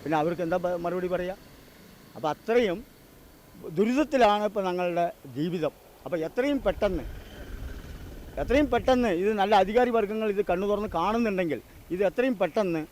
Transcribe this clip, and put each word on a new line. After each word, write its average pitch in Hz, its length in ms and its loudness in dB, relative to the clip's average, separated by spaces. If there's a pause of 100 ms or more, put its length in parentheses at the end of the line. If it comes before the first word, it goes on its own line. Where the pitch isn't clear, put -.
പിന്നെ 156 140 -2
അവർക്ക് 165 280 0
എന്താ 170 120 0
പ-, 180 260 -2
മറുപടി 180 300 -4
പറയുക? 180 220 -4 (800)
അപ്പോൾ 151 180 -4
അത്രയും 220 460 0 (960)
ദുരിതത്തിലാണ് 226 720 4
ഇപ്പോൾ 202 140 -2
ഞങ്ങളുടെ 175 420 0 (300)
ജീവിതം. 160 360 -2 (340)
അപ്പോൾ 160 120 -4 (100)
എത്രയും 269 380 0
പെട്ടെന്ന്, 185 380 0 (1400)
എത്രയും 269 320 4
പെട്ടെന്ന് 240 360 2 (120)
ഇത് 208 200 2
നല്ല 208 140 4
അധികാരി 214 420 4
വർഗ്ഗങ്ങൾ 220 380 0
ഇത് 202 140 0
കണ്ണു 185 180 0
തുറന്ന് 208 300 0
കാണുന്നുണ്ടെങ്കിൽ 185 640 0 (300)
ഇത് 185 180 0
എത്രയും 254 320 0
പെട്ടെന്ന് 175 400 0 (100)